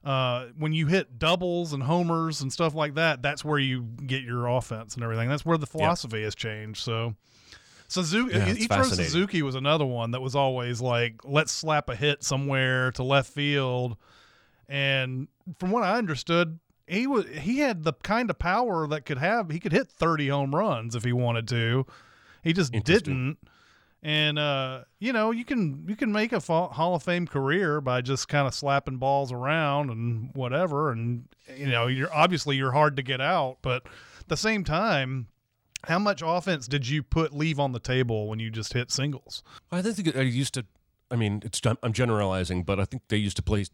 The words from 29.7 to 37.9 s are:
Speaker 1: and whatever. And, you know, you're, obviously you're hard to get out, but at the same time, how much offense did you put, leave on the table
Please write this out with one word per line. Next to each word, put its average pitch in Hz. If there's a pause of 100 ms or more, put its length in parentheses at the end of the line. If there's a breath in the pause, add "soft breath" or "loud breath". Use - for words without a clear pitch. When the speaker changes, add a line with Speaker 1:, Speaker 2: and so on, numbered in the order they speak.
Speaker 1:
and 117
whatever. 143
And, 117 (300)
you 143
know, 120
you're, 131
obviously 151
you're 135
hard 147
to 143
get 127
out, 135
but 131 (320 loud breath)
at -
the 156
same 214
time, 143 (600)
how 165
much 202
offense 165
did 135
you 147
put, 156
leave 147
on 139
the 120
table 117